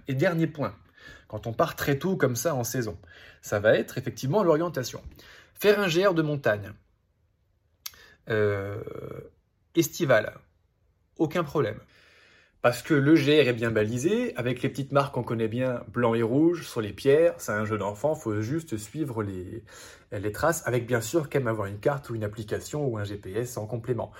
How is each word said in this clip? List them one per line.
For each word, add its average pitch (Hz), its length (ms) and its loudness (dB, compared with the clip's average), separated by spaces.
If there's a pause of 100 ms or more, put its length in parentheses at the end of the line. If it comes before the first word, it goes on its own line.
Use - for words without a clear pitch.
et 139 60 -2
dernier 165 320 2
point, 135 280 -4 (540)
quand 110 180 -8
on 113 60 -4
part - 240 0
très 139 220 0
tôt 185 180 -2
comme 123 200 2
ça 160 180 -2
en 123 80 -2
saison, 113 360 -4 (420)
ça - 180 -2
va 110 160 6
être 220 220 -2
effectivement 147 460 -2
l'orientation. 156 600 0 (520)
Faire 208 260 4
un 196 80 2
G 175 180 4
R 190 60 6
de 165 100 2
montagne, 110 500 -2 (1600)
euh, 104 540 0 (920)
estival, 147 600 2 (800)
aucun 165 260 0
problème. 131 360 -2 (800)
Parce 120 220 2
que 160 120 2
le 143 220 8
G 147 260 6
R 139 60 6
est 123 40 2
bien 113 180 0
balisé, 135 640 0
avec - 260 -2
les 143 60 0
petites 139 240 -6
marques 139 220 2
qu'on 127 80 -2
connaît 113 260 -2
bien, 123 400 -2
blanc 117 260 2
et 117 80 2
rouge, 151 460 2
sur 120 120 -6
les 98 120 -4
pierres, 160 460 4
c'est - 140 -6
un 107 120 0
jeu 107 140 -2
d'enfant, 107 360 -2
faut 107 260 -4
juste 131 360 -4
suivre 120 460 -6
les, 101 420 -8 (480)
les 104 200 -4
traces, 160 340 -2
avec 120 200 0
bien 117 140 0
sûr 151 300 -2
quand 143 80 0
même 123 100 0
avoir 107 180 -2
une 104 140 -10
carte 143 300 -2
ou 117 40 -6
une 107 100 -4
application 113 640 -4
ou 113 120 -2
un 101 60 -4
G 101 120 -8
P 95 160 -12
S 120 240 -4
en 107 100 -6
complément. 117 540 -6